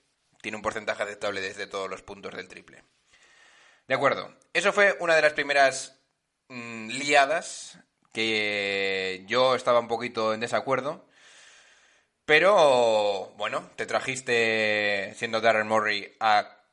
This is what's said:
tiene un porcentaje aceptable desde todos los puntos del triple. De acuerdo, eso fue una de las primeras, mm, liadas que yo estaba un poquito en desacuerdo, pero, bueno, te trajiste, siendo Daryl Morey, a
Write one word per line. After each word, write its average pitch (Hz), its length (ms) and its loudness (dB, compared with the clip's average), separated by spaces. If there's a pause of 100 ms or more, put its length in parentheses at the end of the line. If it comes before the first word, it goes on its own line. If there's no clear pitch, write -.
(420)
tiene 107 140 -10
un 104 60 -12
porcentaje 107 420 -6
aceptable 101 360 -6
desde 98 260 -8
todos 98 220 -8
los 95 140 -12
puntos 101 320 -16
del 92 140 -12
triple. - 360 -20 (1040)
De 127 60 0
acuerdo, 117 420 -2 (160)
eso 180 220 0
fue 202 260 4
una 165 160 2
de 151 60 4
las 147 100 4
primeras, 139 640 0 (500)
mm, 117 420 -12
liadas 143 880 0 (340)
que 98 1120 -2
yo 127 280 2
estaba 120 260 2
un 110 80 -10
poquito 113 460 -2
en 110 60 -6
desacuerdo, 127 680 -4 (1160)
pero, 123 1120 4
bueno, 123 360 -6
te 113 120 -6
trajiste, 110 1300 0
siendo 113 240 -4
Daryl 110 240 4
Morey, 107 560 0
a 107 380 2 (140)